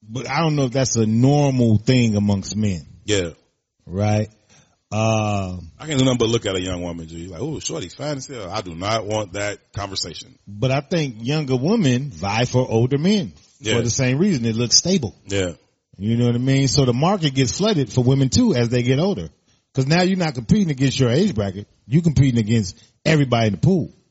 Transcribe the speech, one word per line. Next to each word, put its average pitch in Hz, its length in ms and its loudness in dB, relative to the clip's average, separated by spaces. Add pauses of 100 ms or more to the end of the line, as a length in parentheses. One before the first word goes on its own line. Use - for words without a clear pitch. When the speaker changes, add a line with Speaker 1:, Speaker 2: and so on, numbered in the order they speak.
Speaker 1:
But 117 260 -10
I 143 120 -2
don't 156 140 2
know 143 100 2
if 123 60 -2
that's 131 240 0
a 113 100 2
normal 123 720 4
thing 117 380 4
amongst 101 400 0
men. 98 300 -2 (200)
Speaker 2:
Yeah. 98 240 0 (560)
Speaker 1:
Right. 104 440 0 (600)
Um, 104 880 -2
Speaker 2:
I 127 80 -16
can't 139 140 -4
do 131 60 4
nothing 127 140 2
but 113 100 2
look 117 160 -2
at 95 100 -2
a 92 60 -2
young 92 200 -6
woman, 85 280 -10
G. 82 180 -14
Like, 90 140 -12
"Ooh, 139 180 -8
shorty 131 300 -10
fine 143 280 -8
as 131 100 -14
hell." 113 220 -12
I 104 120 -6
do 92 120 -12
not 101 320 -4
want 104 280 -4
that 101 400 -8
conversation. 95 640 -10 (100)
Speaker 1:
But 104 240 -2
I 135 80 0
think 147 400 -4
younger 135 380 -2
women 143 540 2
vie 101 340 -2
for 127 240 0
older 123 280 2
men 165 360 0 (260)
Speaker 2:
Yeah. 110 160 -2
Speaker 1:
for 117 60 2
the 117 80 -2
same 127 280 0
reason. 160 280 2
It 113 100 0
looks 117 220 2
stable. 170 360 0 (120)
Speaker 2:
Yeah. 98 280 -2 (440)
Speaker 1:
You 107 180 -2
know 120 120 2
what 120 80 2
I 120 40 0
mean? 135 300 2
So 139 160 2
the 123 80 2
market 160 420 0
gets 135 160 0
flooded 170 400 -2
for 131 100 0
women 135 280 4
too 226 260 2
as 120 140 0
they 123 140 0
get 131 160 2
older. 147 300 -2 (440)
'Cause 135 140 -2
now 170 160 2
you're 185 140 2
not 165 180 -2
competing 165 360 0
against 131 280 0
your 127 100 4
age 160 260 2
bracket. 101 320 -6 (180)
You're 147 160 2
competing 135 380 4
against 104 380 0 (280)
everybody 127 420 2
in 104 60 2
the 92 60 -6
pool. 151 320 2 (200)